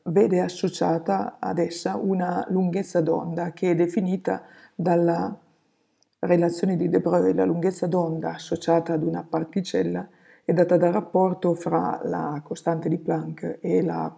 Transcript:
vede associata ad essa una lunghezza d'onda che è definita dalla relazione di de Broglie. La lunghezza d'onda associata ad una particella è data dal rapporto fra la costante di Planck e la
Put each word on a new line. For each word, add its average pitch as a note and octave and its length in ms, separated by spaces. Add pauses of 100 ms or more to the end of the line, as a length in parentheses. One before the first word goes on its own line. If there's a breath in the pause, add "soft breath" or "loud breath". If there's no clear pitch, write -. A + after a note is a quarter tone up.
vede F#3 360
associata F3+ 1000
ad F#3 200
essa F3 380
una F#3 520
lunghezza F#3 520
d'onda E3 520
che F3+ 180
è F3 40
definita F3+ 680 (320 loud breath)
dalla E3+ 600 (840)
relazione F3 560
di E3+ 120
de E3+ 120
Broglie. F3 320
La F3+ 120
lunghezza F3+ 420
d'onda E3 480
associata E3+ 580
ad D#3 100
una D#3+ 260
particella F3+ 800 (380 soft breath)
è - 80
data F3 240
dal E3+ 160
rapporto F3+ 600
fra E3+ 500
la D#3 380
costante E3 460
di D#3+ 100
Planck D#3+ 640
e F#3 220
la E3 360